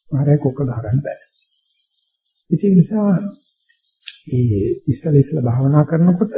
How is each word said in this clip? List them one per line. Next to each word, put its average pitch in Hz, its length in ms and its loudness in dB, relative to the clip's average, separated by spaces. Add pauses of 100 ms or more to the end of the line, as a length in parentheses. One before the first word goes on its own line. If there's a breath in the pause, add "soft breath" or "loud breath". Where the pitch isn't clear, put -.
(100)
මාරේ 143 280 2
කොක්ක 131 200 -4
ගහගන්න 123 420 -4
බෑ. - 180 -10 (1300)
ඉතින් 196 200 0
ඒ 190 60 4
නිසා 208 340 2 (1200)
ඒ 120 420 -2 (140)
ඉස්සල 156 300 -2
ඉස්සල 143 260 2
භාවනා 131 440 2
කරනකොට 175 540 0